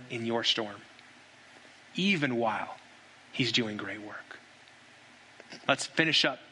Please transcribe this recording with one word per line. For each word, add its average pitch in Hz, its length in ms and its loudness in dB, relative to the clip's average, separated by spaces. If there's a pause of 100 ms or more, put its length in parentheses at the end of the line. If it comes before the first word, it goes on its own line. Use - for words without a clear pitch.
(100)
in 113 160 -4
your 117 180 0
storm, 104 320 0 (1200)
even 160 400 2
while 107 400 0 (560)
he's 120 180 0
doing 110 260 0
great 101 240 -8
work. - 380 -14 (1300)
Let's 139 200 2
finish 160 380 4
up 135 140 2 (140)